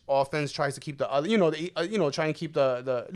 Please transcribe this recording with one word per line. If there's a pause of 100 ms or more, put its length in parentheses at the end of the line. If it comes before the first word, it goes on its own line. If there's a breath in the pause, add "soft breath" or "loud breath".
offense
tries
to
keep
the
other,
you
know,
the,
uh,
you
know,
trying
to
keep
the,
the